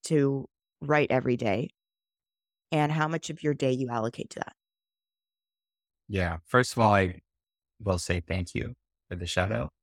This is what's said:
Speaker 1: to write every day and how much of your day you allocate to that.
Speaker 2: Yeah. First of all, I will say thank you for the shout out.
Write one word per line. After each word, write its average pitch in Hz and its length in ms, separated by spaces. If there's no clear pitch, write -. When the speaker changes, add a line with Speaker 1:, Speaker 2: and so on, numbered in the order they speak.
Speaker 1:
to 139 420
write 147 320
every 127 240
day 110 360
and 151 220
how 156 160
much 165 200
of 156 140
your 151 100
day 131 200
you 127 160
allocate 117 400
to - 100
that. - 140
Speaker 2:
Yeah. 90 300
First 123 240
of - 80
all, 107 140
I 95 260
will 92 160
say 90 260
thank 92 300
you 117 180
for 95 80
the 85 80
shout 95 260
out. 127 320